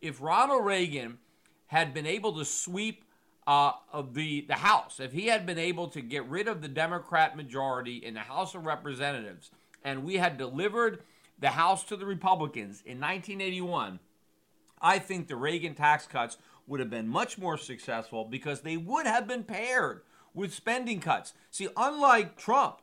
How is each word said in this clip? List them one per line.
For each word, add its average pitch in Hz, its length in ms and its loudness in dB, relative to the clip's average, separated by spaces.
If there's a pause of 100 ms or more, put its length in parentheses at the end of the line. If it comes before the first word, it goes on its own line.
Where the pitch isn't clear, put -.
if 135 220 -8
Ronald 233 420 4
Reagan 143 540 0 (480)
had 156 260 2
been 151 140 -4
able 202 320 0
to 151 80 -4
sweep, 208 580 -4 (420)
uh, 143 260 6 (200)
of 135 220 -8
the, 147 340 -2
the 135 60 2
House, 196 440 4
if 131 140 -10
he 185 140 -4
had 220 180 2
been 175 140 -4
able 170 300 -2
to 151 120 -10
get 127 260 -6
rid 185 220 -4
of 185 140 -4
the 151 60 -10
Democrat 160 680 2
majority 127 640 -4
in 113 160 -10
the 110 60 -8
House 139 340 -4
of 175 100 -12
Representatives, 139 840 -6 (340)
and 135 200 -4
we 185 140 -2
had 175 200 2
delivered 196 640 0 (380)
the 139 100 4
House 170 320 4
to 214 140 -8
the 196 100 -8
Republicans 156 800 0
in 127 140 -12
nineteen 190 400 -4
eighty-one, 175 580 -2 (840)
I 185 200 6
think 185 260 -6
the 139 80 -8
Reagan 151 400 -2
tax 151 320 4
cuts 120 300 -4 (320)
would 139 100 -4
have 127 100 -2
been 110 200 -4
much 196 280 0
more 175 220 -2
successful 113 640 -6
because 135 360 -6
they 160 160 -6
would 240 300 -2
have 226 200 2
been 247 160 -4
paired 220 600 -2 (320)
with 190 200 -6
spending 233 460 -2
cuts. 147 340 0 (160)
See, - 260 -6
unlike 254 600 6
Trump, 247 460 2